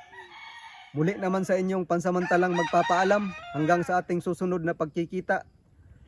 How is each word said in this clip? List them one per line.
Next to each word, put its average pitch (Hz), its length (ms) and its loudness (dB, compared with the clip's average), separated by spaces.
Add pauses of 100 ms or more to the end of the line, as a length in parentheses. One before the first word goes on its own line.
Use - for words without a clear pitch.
(960)
muli 156 240 2
naman 190 240 -2
sa 185 160 2
inyong 190 240 0
pansamantalang 180 720 2
magpapaalam 175 720 4 (240)
hanggang 165 340 2
sa 180 140 0
ating 175 240 -2
susunod 180 420 -2
na 170 80 -2
pagkikita. 170 720 -4 (640)